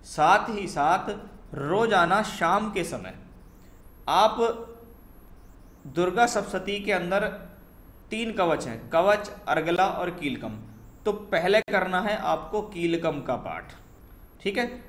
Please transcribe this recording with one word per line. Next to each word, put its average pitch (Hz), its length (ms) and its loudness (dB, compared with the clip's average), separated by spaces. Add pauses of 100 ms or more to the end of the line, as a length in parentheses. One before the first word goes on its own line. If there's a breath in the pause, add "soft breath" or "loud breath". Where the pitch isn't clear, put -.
साथ 180 440 4
ही 202 180 -4
साथ 156 400 2 (460)
रोजाना 185 680 4
शाम 208 480 0
के 196 140 -2
समय 95 300 -8 (920 soft breath)
आप 202 280 4 (1500)
दुर्गा 180 380 2
सप्तशती 202 540 -2
के 202 120 -2
अंदर 185 340 0 (840)
तीन 220 220 -4
कवच 165 340 2
हैं, 113 240 -10
कवच, 202 400 4 (180)
अर्गला 170 380 2
और 180 240 -2
कीलकम, 117 480 -6 (460)
तो 208 80 2
पहले 196 500 2
करना 185 380 0
है 208 180 -2
आपको 160 460 -2
कीलकम 165 580 -2
का 123 160 -4
पाठ, 85 340 -10 (680)
ठीक 196 160 -2
है। 123 80 0 (220)